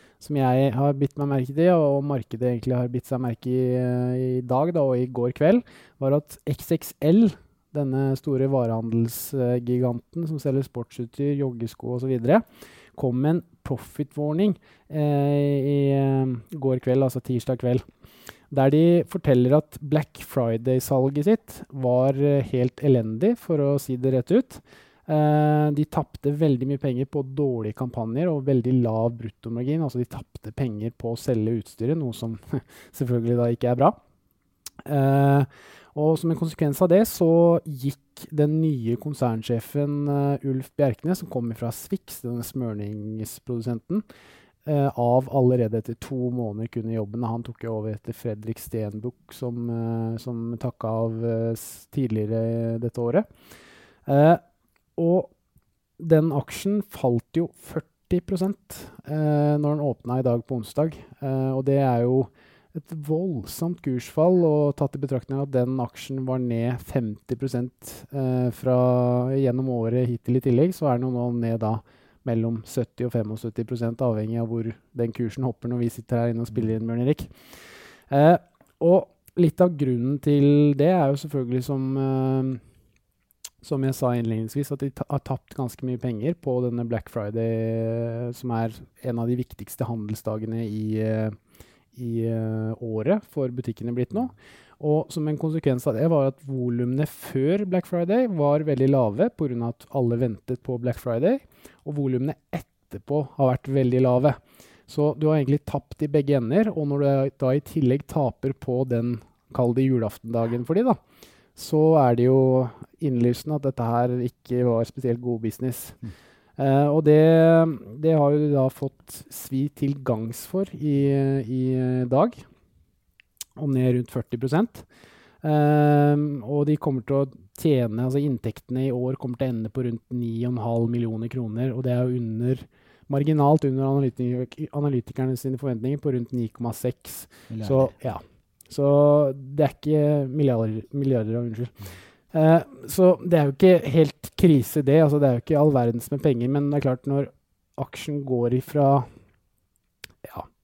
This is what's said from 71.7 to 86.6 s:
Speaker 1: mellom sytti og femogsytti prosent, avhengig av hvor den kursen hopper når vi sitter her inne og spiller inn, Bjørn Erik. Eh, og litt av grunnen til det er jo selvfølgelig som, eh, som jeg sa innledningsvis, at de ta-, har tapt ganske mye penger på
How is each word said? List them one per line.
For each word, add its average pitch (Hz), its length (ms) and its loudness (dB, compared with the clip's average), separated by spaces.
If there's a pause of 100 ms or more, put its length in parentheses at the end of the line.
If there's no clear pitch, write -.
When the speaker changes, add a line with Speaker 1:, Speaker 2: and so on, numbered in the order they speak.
Speaker 1:
mellom 113 400 -2
sytti - 400 -6
og 120 80 -4
femogsytti 110 520 -4
prosent, 117 360 -4
avhengig 113 400 -2
av 117 60 -2
hvor 113 260 -4 (200)
den 117 200 -2
kursen 120 300 -4
hopper 120 260 -6
når 123 100 -2
vi 120 100 0
sitter 120 280 -4
her 117 160 0
inne 113 80 -4
og 117 60 -4
spiller 110 280 -2
inn, 110 120 -4
Bjørn 117 200 -2
Erik. - 220 -2 (840)
Eh, 147 260 6 (440)
og 180 260 4 (300)
litt 170 240 4
av 180 80 6
grunnen 139 520 -2
til 143 540 6
det 143 160 4
er 175 160 4
jo 139 140 0
selvfølgelig 127 420 -4
som, 135 340 -2
eh, 131 600 0 (1040)
som 139 260 -4
jeg 135 80 -2
sa 131 160 0
innledningsvis, 113 600 -2
at 139 60 -6
de 139 100 -4
ta-, - 200 -8
har 143 100 -2
tapt - 360 -10
ganske 127 320 -8
mye 127 100 -4
penger 120 380 -4
på 123 320 -4